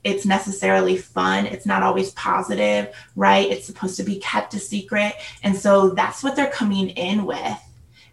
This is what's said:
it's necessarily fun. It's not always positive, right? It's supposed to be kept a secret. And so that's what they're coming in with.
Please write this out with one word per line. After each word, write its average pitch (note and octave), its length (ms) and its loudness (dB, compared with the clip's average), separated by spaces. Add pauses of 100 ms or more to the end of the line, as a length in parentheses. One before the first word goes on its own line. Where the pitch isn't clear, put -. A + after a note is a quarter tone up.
it's G3 220 -2
necessarily F#3+ 720 2
fun. F#2+ 480 -2
It's - 180 -10
not - 180 0
always C3+ 300 0
positive, G#2 800 0 (220)
right? G3 340 4
It's - 160 -4
supposed - 300 -8
to G3 60 -6
be G3 160 -4
kept - 340 -4
a G#3 60 -8
secret. G#3 560 -2 (280)
And G3 140 2
so G3 340 6
that's - 320 -2
what C4+ 140 -2
they're C#4 140 2
coming G3 400 0
in F#3+ 340 -2
with. - 340 -4 (540)